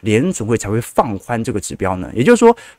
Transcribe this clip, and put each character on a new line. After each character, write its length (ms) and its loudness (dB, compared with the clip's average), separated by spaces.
联 320 0
准 160 -8
会 80 0
才 120 -4
会 120 -2
放 380 -2
宽 240 -6
这 100 -6
个 80 -4
指 160 -10
标 200 -2
呢？ 180 -8
也 80 0
就 120 6
是 40 4
说， 180 6